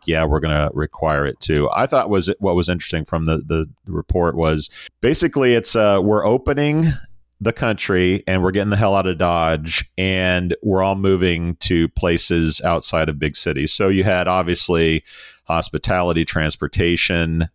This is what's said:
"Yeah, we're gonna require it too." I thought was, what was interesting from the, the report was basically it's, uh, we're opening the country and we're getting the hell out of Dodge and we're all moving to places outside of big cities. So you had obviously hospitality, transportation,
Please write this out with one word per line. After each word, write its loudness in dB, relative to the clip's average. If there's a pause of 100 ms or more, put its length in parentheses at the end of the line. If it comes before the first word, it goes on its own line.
"Yeah, 0
we're 0
gonna 0
require -2
it -6
too." 0
I 2
thought 0
was, 0
what 0
was 0
interesting -4
from -4
the, 0
the -2 (160)
report -2
was -2 (320)
basically 2
it's, 0
uh, 4
we're 2
opening 2 (480)
the 0
country 0
and 0
we're 2
getting 0
the 2
hell 2
out 0
of -2
Dodge -2
and 0
we're 2
all 2
moving 0
to 2
places 0
outside 0
of -4
big -4
cities. -2
So 0
you 2
had 0
obviously 0 (400)
hospitality, 0
transportation, 0